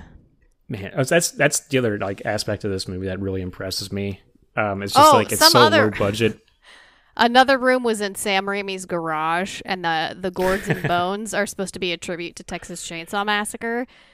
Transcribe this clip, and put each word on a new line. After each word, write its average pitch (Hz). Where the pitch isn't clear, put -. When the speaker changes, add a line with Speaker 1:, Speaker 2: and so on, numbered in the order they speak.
Speaker 1:
Man, 98
that's, 170
that's -
the 131
other, 107
like, 98
aspect 104
of 104
this 95
movie 92
that 92
really 95
impresses 92
me. 101
Um, 101
it's 101
just, 294
Speaker 2:
Oh, -
Speaker 1:
like, -
it's -
Speaker 2:
some 320
Speaker 1:
so -
Speaker 2:
other 302
Speaker 1:
low -
budget. 107
Speaker 2:
<laughs> -
Another 247
room 254
was 220
in 196
Sam 196
Raimi's 196
garage, 165
and 185
the, 165
the 185
gourds 185
and 185
Speaker 1:
<laughs> -
Speaker 2:
bones 190
are 202
supposed -
to 190
be 180
a 170
tribute 170
to -
Texas -
Chainsaw 175
Massacre. 233